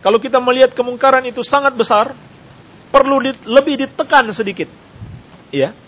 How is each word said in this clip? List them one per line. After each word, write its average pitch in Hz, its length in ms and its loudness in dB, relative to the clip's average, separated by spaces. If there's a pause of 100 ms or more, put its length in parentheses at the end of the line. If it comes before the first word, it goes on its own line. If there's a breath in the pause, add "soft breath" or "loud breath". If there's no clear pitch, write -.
Kalau 208 160 0
kita 254 240 0
melihat 247 320 2
kemungkaran 254 560 0
itu 240 160 -8
sangat 277 320 0
besar, 220 400 0 (720)
perlu 269 320 2
di-, 262 260 -6
lebih 269 400 2
ditekan 269 460 0
sedikit. 185 340 -6 (880)
Iya. 139 240 -2 (120)